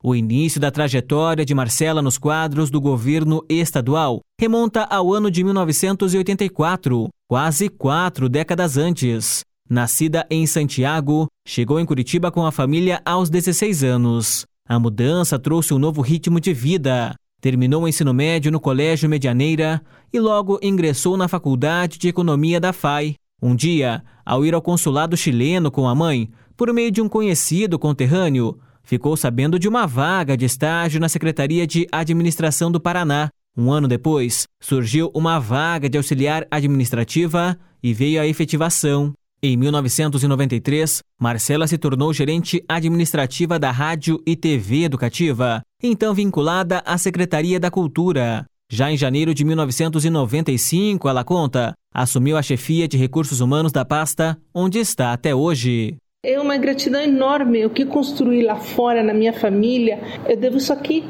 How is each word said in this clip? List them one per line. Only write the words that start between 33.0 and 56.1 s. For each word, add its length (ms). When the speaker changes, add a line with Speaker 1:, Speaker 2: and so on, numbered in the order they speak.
Speaker 1:
Um 160
ano 160
depois, 560
surgiu 540
uma 240
vaga 500
de 80
auxiliar 540
administrativa 1080
e 120
veio 260
a 60
efetivação. 880
Em 120
mil 160
novecentos 500
e 60
noventa 260
e 60
três, 420
Marcela 460
se 100
tornou 360
gerente 560
administrativa 920
da 140
Rádio 520
e 120
T 200
V 280
Educativa, 800
então 320
vinculada 720
à 100
Secretaria 640
da 100
Cultura. 760
Já 220
em 40
janeiro 380
de 100
mil 120
novecentos 480
e 60
noventa 420
e 80
cinco, 480
ela 160
conta, 480
assumiu 440
a 60
chefia 440
de 100
recursos 440
humanos 320
da 120
pasta, 540
onde 240
está 340
até 220
hoje. 600